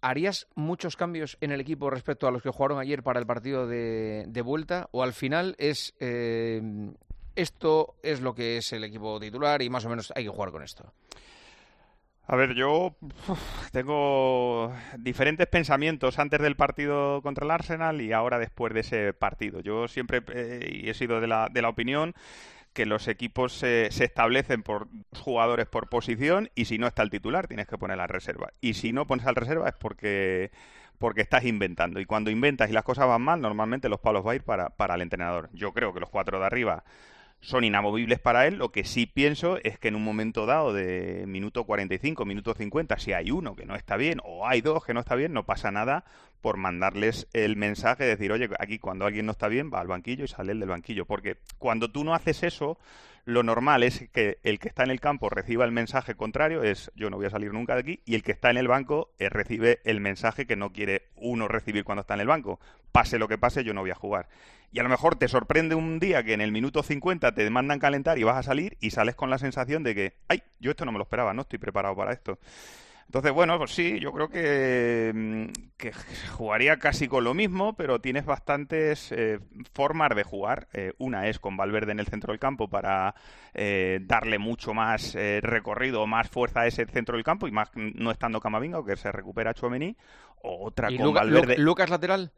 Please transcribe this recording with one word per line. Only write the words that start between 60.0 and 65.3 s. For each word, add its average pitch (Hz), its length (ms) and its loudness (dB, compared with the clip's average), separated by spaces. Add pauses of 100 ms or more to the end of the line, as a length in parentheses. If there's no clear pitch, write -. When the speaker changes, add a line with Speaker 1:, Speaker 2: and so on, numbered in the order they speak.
Speaker 2:
mensaje 110 440 -2
que 110 100 -2
no 101 160 -6
quiere 98 440 -2
uno 113 320 -2
recibir 107 360 -2
cuando 101 180 -4
está - 120 -4
en 101 60 -4
el 104 60 0
banco. 131 340 0 (320)
"Pase 120 260 6
lo 110 100 0
que 107 100 0
pase, 123 260 2
yo 110 80 -4
no 101 80 -4
voy 92 100 -4
a 92 40 -4
jugar". 101 340 -4 (440)
Y 110 60 -4
a 120 60 2
lo 123 40 2
mejor 143 280 4
te 127 120 2
sorprende 160 460 4